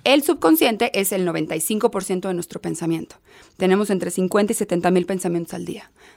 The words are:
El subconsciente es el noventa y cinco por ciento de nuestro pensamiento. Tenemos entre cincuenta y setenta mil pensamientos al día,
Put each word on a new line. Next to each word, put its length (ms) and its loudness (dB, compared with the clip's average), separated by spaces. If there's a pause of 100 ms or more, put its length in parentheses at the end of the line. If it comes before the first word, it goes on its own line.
El 180 4
subconsciente 760 2
es 140 0
el 140 0
noventa 280 -2
y 60 -4
cinco 300 0
por 120 -4
ciento 260 -4
de 60 -2
nuestro 280 -8
pensamiento. 540 -4 (420)
Tenemos 320 2
entre 200 -2
cincuenta 440 2
y 20 -6
setenta 340 0
mil 140 2
pensamientos 480 -4
al 140 -10
día, 260 -12 (240)